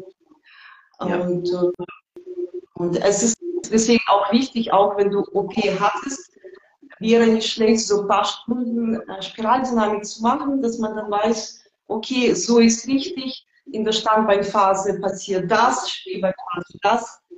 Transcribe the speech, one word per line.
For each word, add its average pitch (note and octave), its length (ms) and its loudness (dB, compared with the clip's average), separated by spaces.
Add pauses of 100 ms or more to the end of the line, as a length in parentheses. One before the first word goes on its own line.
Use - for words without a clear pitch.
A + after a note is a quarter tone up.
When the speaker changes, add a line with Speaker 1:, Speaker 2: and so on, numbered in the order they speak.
(1000)
Speaker 1:
Ja. F3+ 200 -2
Speaker 2:
Und, F3 280 -2
äh, F3+ 360 0 (920)
und E3+ 220 -2
es G3+ 260 2
ist A3+ 140 2 (340)
deswegen A3+ 380 4
auch G3+ 240 2
wichtig, A#3+ 400 0
auch G3+ 240 4
wenn G3 160 2
du G3+ 80 0 (120)
O G3 120 0
P G3+ 340 -2
hattest, G#3+ 540 -4 (680)
wäre A3+ 300 4
nicht A3 200 2
schlecht, A3+ 380 2
so G3+ 160 2
ein G3 60 -4
paar G#3 160 2
Stunden, A#3 720 -4 (120)
äh, F#3+ 140 -12
Spiraldynamik A3 840 0
zu - 180 -12
machen, C#4 400 0
dass A3+ 160 -2
man G#3+ 180 -4
dann G#3 140 -8
weiß, G#3+ 520 -2 (240)
okay, A#3+ 480 0
so A#3 240 2
ist A3+ 300 4
richtig, C4+ 580 -4 (240)
in A3 140 -4
der A3 80 0
Standbeinphase G3+ 1040 2
passiert F#3+ 500 -4
das, A3 400 2
Stehbeinphase F#3 960 -6
das A#3 380 0 (180)